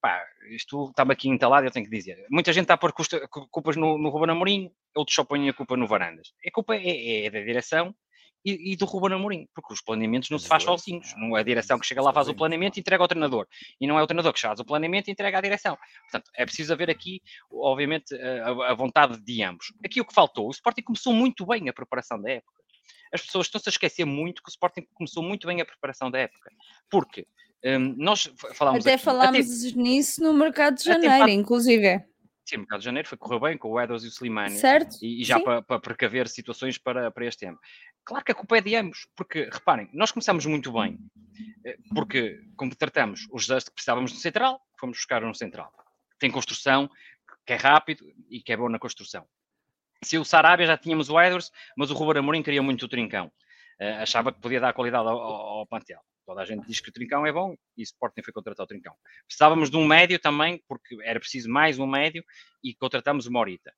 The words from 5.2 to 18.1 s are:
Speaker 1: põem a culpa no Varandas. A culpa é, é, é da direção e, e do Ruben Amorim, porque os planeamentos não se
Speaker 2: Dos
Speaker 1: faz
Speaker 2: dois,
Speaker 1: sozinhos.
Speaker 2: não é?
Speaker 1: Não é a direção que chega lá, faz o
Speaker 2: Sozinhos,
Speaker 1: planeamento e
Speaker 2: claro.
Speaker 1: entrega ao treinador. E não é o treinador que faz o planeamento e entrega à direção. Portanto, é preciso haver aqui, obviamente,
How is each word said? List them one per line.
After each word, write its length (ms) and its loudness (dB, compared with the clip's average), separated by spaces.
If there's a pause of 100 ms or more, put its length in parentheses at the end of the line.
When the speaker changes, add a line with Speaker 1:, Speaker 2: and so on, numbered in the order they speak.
Speaker 1:
põem 260 0
a 60 -2
culpa 220 -4
no 100 0
Varandas. 460 -2 (120)
A 60 -6
culpa 240 -2
é, 140 -4
é, 380 -4
é 40 -4
da 100 -6
direção 540 -2 (500)
e, 280 -4
e 40 -4
do 80 0
Ruben 300 -2
Amorim, 400 -6
porque 180 -16
os 80 -10
planeamentos 480 -2
não 100 -4
se 60 -8
Speaker 2:
Dos 40 -12
Speaker 1:
faz 160 4
Speaker 2:
dois, 160 0
Speaker 1:
sozinhos. 340 -10
Speaker 2:
não 120 -8
é? 20 -4
Speaker 1:
Não 80 0
é 40 2
a 40 0
direção 340 0
que 80 -6
chega 160 -2
lá, 100 4
faz 140 4
o 40 -6
Speaker 2:
Sozinhos, 80 -6
Speaker 1:
planeamento 340 0
e 20 -18
Speaker 2:
claro. 60 -10
Speaker 1:
entrega 240 2
ao 40 0
treinador. 380 -2 (340)
E 60 -4
não 100 2
é 60 4
o 60 2
treinador 240 0
que 80 -4
faz 180 -2
o 60 -10
planeamento 440 -2
e 40 -8
entrega 260 -2
à 20 0
direção. 380 -4 (320)
Portanto, 260 -8
é 80 0
preciso 280 -6
haver 180 -2
aqui, 320 -6 (300)
obviamente, 640 -2